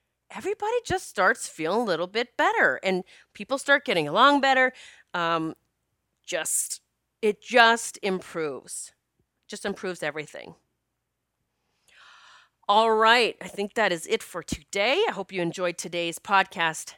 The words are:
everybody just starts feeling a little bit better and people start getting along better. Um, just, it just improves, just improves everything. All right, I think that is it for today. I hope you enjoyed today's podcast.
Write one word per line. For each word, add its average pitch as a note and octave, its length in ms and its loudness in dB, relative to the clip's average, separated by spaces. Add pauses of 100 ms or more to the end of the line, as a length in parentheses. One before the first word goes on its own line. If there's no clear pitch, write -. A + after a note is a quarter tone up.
(340)
everybody G#4 380 -6 (140)
just F#4 200 -4
starts G#3 420 0
feeling F3 340 -2
a - 20 0
little F3 220 -2
bit A3 320 -6
better D#4 440 2
and F#3 220 0 (300)
people C4 240 -6
start C#4 260 2
getting E3+ 240 0
along C4 320 4
better. B3+ 320 2 (400)
Um, E3 420 -2 (680)
just, - 560 -6 (400)
it G#3 220 -2
just A#3 600 4
improves, E3 920 -6 (560)
just - 180 -10
improves F#3+ 360 -6
everything. D3+ 520 -10 (2000)
All A3 260 6
right, A3 500 4
I F3+ 60 -12
think G3+ 260 -8
that G#3 180 2
is E3 140 -6
it - 160 -2
for - 200 -12
today. A#3+ 640 -2
I - 60 -4
hope F#3+ 180 -10
you F#3+ 120 -4
enjoyed F3 340 -4
today's E3+ 420 -6
podcast. F#3 800 0